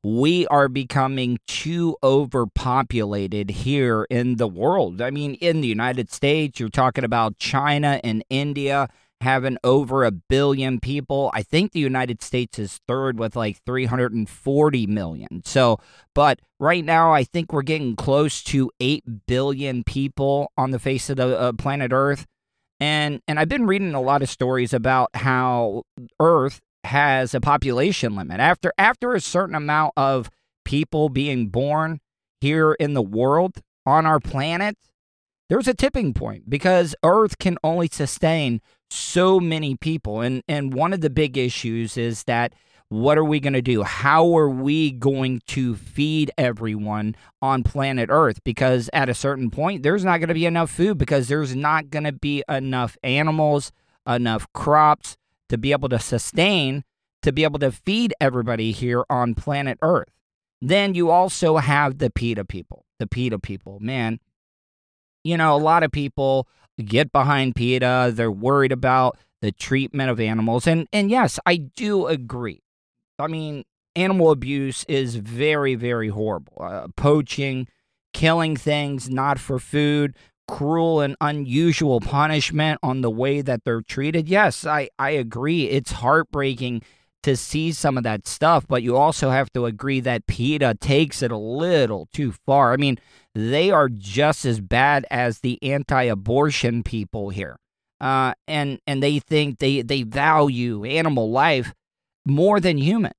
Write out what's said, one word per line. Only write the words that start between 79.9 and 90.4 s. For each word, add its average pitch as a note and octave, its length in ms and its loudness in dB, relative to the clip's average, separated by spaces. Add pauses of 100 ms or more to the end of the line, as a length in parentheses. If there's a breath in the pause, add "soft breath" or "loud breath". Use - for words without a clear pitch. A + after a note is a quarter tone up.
cruel D#3+ 540 0
and C#3+ 200 -2
unusual D3 800 2
punishment D3+ 800 0
on C3 180 -2
the A#2+ 80 0
way C3 320 -2
that C3 220 -4
they're A#2 180 -2
treated. D#3 480 -4
Yes, F#3+ 360 2
I, D3+ 240 -2 (100)
I C3+ 120 0
agree. C3+ 540 -2
It's C3+ 280 -2
heartbreaking C3 880 -2 (420 soft breath)
to C#3 120 2
see D#3+ 360 -2
some C#3 260 0
of A#2+ 60 -4
that G#2+ 240 -4
stuff, D#3 400 2
but B2 160 0
you A#2+ 120 2
also C#3+ 360 2
have C3 220 0
to B2 120 -2
agree C3 340 -2
that A#2+ 280 -2
peta C3 520 0